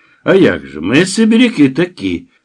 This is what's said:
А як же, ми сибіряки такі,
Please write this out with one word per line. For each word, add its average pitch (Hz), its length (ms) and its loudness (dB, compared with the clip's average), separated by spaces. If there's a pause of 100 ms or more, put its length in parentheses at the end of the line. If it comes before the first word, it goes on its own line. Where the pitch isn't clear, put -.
(240)
А 165 100 2
як 92 320 2
же, 71 140 -14
ми 127 260 0
сибіряки 220 600 2
такі, 135 600 -6 (160)